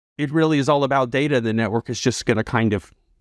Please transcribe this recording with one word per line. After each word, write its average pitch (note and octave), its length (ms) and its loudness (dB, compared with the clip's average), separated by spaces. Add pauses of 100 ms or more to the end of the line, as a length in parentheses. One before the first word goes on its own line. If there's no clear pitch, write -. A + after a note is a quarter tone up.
(180)
it C#3+ 140 -4
really D#3+ 280 2
is C3+ 100 0
all C#3+ 160 2
about C3 260 0
data. C#3 300 0
The A2+ 120 -2
network A2+ 360 -2
is A#2+ 100 -8
just - 260 -2
gonna A2 180 0
kind A2+ 300 0
of - 180 -6 (300)